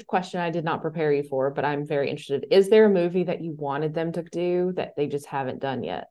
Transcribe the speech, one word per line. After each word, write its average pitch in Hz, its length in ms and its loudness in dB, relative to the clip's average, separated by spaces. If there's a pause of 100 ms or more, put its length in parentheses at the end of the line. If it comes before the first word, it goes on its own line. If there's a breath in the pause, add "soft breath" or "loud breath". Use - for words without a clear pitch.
question 185 320 -2
I 170 100 -2
did 165 140 -2
not 160 180 -2
prepare 156 320 0
you 143 80 2
for, 139 300 -2
but 139 140 -2
I'm 147 200 -2
very 143 240 0
interested. 139 400 -4
Is 190 200 6
there 220 160 8
a 214 40 6
movie 175 360 2
that 175 160 -4
you 165 100 -8
wanted 147 420 -4
them 165 200 -2
to 170 100 -4
do 180 520 -2
that - 220 -4
they 147 80 0
just 143 220 -4
haven't 135 340 -4
done 127 220 -4
yet 80 280 -8